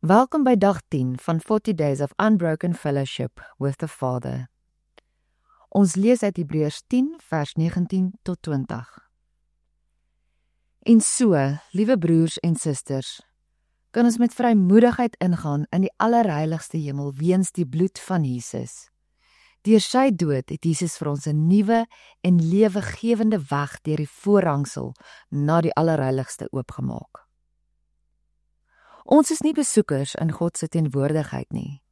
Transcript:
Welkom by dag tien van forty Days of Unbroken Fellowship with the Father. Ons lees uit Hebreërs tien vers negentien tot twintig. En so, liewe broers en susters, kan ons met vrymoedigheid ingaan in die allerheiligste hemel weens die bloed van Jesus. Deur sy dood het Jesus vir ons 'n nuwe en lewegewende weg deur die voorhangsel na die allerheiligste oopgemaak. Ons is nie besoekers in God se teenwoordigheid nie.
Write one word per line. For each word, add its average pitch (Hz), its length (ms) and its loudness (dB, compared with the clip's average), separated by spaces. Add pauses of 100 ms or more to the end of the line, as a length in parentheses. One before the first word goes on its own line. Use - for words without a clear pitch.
Welkom 254 440 2
by 254 120 4
dag 196 320 2
tien 127 300 -2
van 165 220 -4
forty 214 340 -2
Days 143 260 -2
of 143 160 -4
Unbroken 175 580 0
Fellowship 139 680 -4 (180)
with 139 180 -4
the 160 120 -8
Father. 127 600 -6 (1200)
Ons 196 260 2
lees 226 280 2
uit 202 140 -2
Hebreërs 151 500 -4
tien 262 280 0 (140)
vers 151 260 -4
negentien 180 580 -2 (100)
tot 180 200 -8
twintig. 131 460 -6 (1900)
En 226 180 6
so, 214 360 2 (340)
liewe 214 280 0
broers 165 400 2
en 170 180 0
susters, - 640 -6 (680)
kan 240 180 4
ons 233 100 0
met 240 160 0
vrymoedigheid 233 880 4
ingaan 160 500 -2
in 185 140 0
die - 120 -6
allerheiligste 165 840 0
hemel 143 400 -6
weens 180 320 2
die 175 140 -2
bloed 156 420 -2
van 175 160 0
Jesus. 123 640 -8 (800)
Deur 214 160 6
sy 262 320 2
dood 147 320 -2
het - 160 -10
Jesus 165 320 -2
vir 151 160 -6
ons 143 140 -6
'n 151 220 0
nuwe 214 360 2 (400)
en 180 160 4
lewegewende 208 1000 0 (120)
weg 143 320 -4
deur 156 140 -2
die 151 120 -4
voorhangsel 143 840 0 (340)
na 147 320 0
die 165 140 -2
allerheiligste 139 760 -2
oopgemaak. - 760 -10 (1800)
Ons 285 260 4
is 311 120 -4
nie 311 100 0
besoekers 208 600 0
in 160 180 -2
God - 240 -4
se 160 120 -8
teenwoordigheid 147 840 -2
nie. 143 400 -10